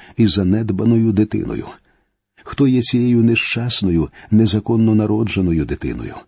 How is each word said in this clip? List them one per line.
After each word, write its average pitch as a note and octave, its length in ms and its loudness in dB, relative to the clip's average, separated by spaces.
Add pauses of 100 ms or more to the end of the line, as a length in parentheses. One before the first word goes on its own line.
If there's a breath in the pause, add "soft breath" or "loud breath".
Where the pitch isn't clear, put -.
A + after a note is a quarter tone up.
(160 loud breath)
і A2+ 100 2
занедбаною G#2+ 880 0
дитиною? - 540 -2 (800 soft breath)
Хто - 240 0
є B2+ 140 2
цією A#2+ 400 2
нещасною, A2+ 880 0 (220 loud breath)
незаконно A2 640 2
народженою G2+ 680 0
дитиною? A#1+ 500 -8 (140)